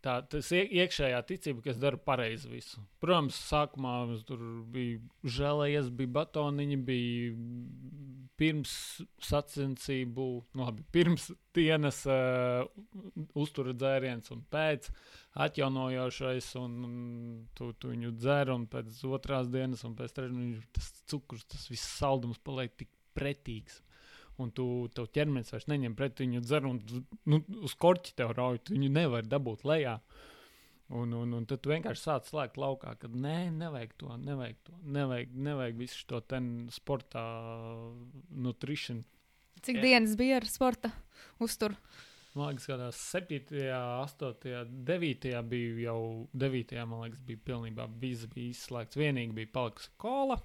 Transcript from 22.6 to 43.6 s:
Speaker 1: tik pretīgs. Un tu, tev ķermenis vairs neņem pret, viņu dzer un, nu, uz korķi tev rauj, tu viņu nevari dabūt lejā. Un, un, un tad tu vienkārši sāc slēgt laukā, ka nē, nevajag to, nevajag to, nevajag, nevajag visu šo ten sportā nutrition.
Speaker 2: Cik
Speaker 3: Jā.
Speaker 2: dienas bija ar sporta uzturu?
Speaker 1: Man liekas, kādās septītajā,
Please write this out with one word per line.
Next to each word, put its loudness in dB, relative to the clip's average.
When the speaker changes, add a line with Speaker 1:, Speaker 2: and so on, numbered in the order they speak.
Speaker 1:
tik -14
pretīgs. -4
Un -4
tu, -2
tev -6
ķermenis 2
vairs -8
neņem 0
pret, -2
viņu 2
dzer 2
un, 0
nu, 8
uz -6
korķi 6
tev 0
rauj, 2
tu -4
viņu 4
nevari 4
dabūt 0
lejā. 4
Un, -2
un, 0
un -2
tad -2
tu 0
vienkārši 0
sāc -2
slēgt -4
laukā, -2
ka -12
nē, -2
nevajag -6
to, -10
nevajag -6
to, -20
nevajag, -2
nevajag -2
visu -8
šo -4
ten -2
sportā -4
nutrition. -4
Speaker 2:
Cik -2
Speaker 3:
Jā. 4
Speaker 2:
dienas 8
bija 6
ar 0
sporta 2
uzturu? -2
Speaker 1:
Man -4
liekas, -8
kādās -6
septītajā, -2